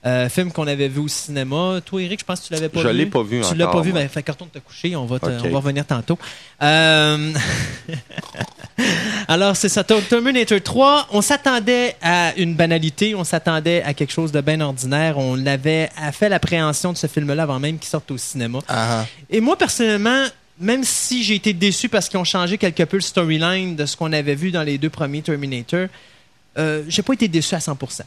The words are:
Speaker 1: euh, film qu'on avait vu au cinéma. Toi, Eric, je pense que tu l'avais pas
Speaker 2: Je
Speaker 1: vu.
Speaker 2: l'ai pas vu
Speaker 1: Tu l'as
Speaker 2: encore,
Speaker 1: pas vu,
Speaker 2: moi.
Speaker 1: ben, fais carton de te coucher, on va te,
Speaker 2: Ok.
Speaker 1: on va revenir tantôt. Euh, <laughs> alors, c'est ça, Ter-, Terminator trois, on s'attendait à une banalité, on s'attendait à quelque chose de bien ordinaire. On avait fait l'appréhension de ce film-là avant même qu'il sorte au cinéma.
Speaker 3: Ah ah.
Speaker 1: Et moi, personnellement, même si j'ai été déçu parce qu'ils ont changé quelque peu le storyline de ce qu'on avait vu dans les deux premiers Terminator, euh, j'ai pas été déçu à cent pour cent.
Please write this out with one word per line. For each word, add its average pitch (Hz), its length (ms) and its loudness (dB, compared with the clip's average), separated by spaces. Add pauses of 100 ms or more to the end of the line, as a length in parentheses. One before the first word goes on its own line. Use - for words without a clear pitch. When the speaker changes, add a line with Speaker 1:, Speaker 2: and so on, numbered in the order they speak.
Speaker 1:
euh, 123 240 2
film 180 220 0
qu'on 160 160 -4
avait 139 220 0
vu 135 120 -4
au 151 80 -2
cinéma. 147 760 -4
Toi, 190 180 -6
Eric, 180 180 -6
je - 40 -12
pense 180 160 -6
que - 80 -18
tu - 60 -6
l'avais 156 140 -2
pas 165 140 -2
Speaker 2:
Je 123 60 2
Speaker 1:
vu. 113 60 2
Speaker 2:
l'ai 143 120 2
pas 143 160 0
vu 113 260 -2
Speaker 1:
Tu 85 60 2
l'as 170 140 2
Speaker 2:
encore, 175 120 4
Speaker 1:
pas 160 60 0
vu, 190 60 0
Speaker 2:
moi. 165 80 2
Speaker 1:
ben, 139 80 -2
fais 147 160 -6
carton 165 280 -8
de 147 60 -16
te - 60 -18
coucher, 175 320 -6
on 127 100 -4
va 127 140 -2
te, - 60 -4
Speaker 2:
Ok. 127 60 0 (120)
Speaker 1:
on 87 60 0
va 135 80 2
revenir 139 280 -2
tantôt. 139 320 -2 (440)
Euh, 156 720 4 (560)
<laughs> 156 260 -10 (1120)
alors, 185 280 4
c'est 208 120 0
ça, 190 160 0
Ter-, 214 240 4
Terminator 233 540 2
trois, 277 500 4
on 208 100 4
s'attendait 247 800 2
à 170 340 2
une 170 180 0
banalité, 165 600 2
on 185 100 -2
s'attendait 165 580 0
à 143 120 -2
quelque - 180 -2
chose 160 200 -2
de 147 80 2
bien 156 200 0
ordinaire. 143 580 0
On 131 280 0
avait 151 440 0 (220)
fait 208 160 2
l'appréhension 170 640 0
de 165 60 -6
ce - 80 -4
film-là 147 380 0
avant 135 160 -2
même 156 180 -4
qu'il - 100 -12
sorte - 220 -6
au 131 80 -6
cinéma. 120 400 -6 (100)
Speaker 3:
Ah 113 340 0
ah. 113 40 -4 (240)
Speaker 1:
Et 220 100 2
moi, 277 160 4
personnellement, 233 680 2 (360)
même 240 240 0
si - 400 -2
j'ai 208 120 2
été 208 160 2
déçu 190 360 0
parce 208 200 0
qu'ils 196 100 -4
ont 175 60 0
changé 180 340 0
quelque 180 240 0
peu 165 140 0
le 196 60 0
storyline 175 720 0
de 147 100 -2
ce - 100 -6
qu'on 160 160 -2
avait 147 220 0
vu 170 160 -2
dans 170 120 0
les 143 160 0
deux 156 120 0
premiers 147 320 -4
Terminator, 143 640 -2 (720)
euh, 156 300 0
j'ai 175 140 0
pas 262 120 2
été 226 140 2
déçu 160 260 0
à 160 60 -2
cent 151 160 -4
pour - 160 -8
cent. - 140 -12